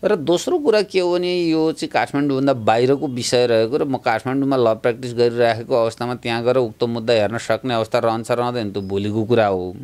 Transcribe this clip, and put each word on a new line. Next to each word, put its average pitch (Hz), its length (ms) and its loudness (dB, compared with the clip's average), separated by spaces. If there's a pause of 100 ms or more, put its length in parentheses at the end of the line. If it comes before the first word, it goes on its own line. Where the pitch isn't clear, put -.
र 202 120 2
दोस्रो 175 420 0
कुरा 220 240 2
के 185 180 -2
हो 175 120 0
भने 180 300 0
यो 160 300 2
चाहिँ 165 180 -6
काठमाडौँभन्दा 139 600 0
बाहिरको 127 560 2
विषय 123 380 0
रहेको 113 300 2
र 156 80 0
म 135 120 -4
काठमाडौँमा 131 600 -2
ल 117 180 4
प्र्याक्टिस 120 400 -4
गरिराखेको 117 600 2
अवस्थामा 120 400 -2
त्यहाँ 117 300 -4
गएर 127 120 4
उक्त 120 280 0
मुद्दा 117 280 -2
हेर्न 110 260 2
सक्ने 117 360 -2
अवस्था 113 240 0
रहन्छ 113 320 -2
रहँदैन, 120 400 -2
त्यो 101 120 -6
भोलिको 101 420 -2
कुरा 113 220 2
हो। 92 380 -2